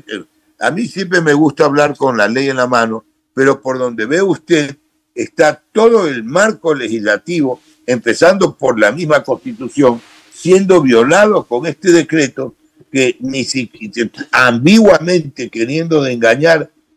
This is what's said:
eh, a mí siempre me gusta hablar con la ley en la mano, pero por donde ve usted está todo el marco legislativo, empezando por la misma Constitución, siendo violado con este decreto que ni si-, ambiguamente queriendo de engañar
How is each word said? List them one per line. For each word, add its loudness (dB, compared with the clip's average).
eh, -10
a -2
mí -4
siempre -4
me 2
gusta 2
hablar 0
con -2
la 2
ley -2
en -4
la 0
mano, -2
pero 0
por -6
donde -4
ve -2
usted -2
está -2
todo 2
el -6
marco -2
legislativo, -4
empezando 0
por -2
la 2
misma -2
Constitución, -2
siendo 2
violado 4
con -6
este -2
decreto -2
que -2
ni -6
si-, -8
ambiguamente 2
queriendo -2
de -2
engañar 0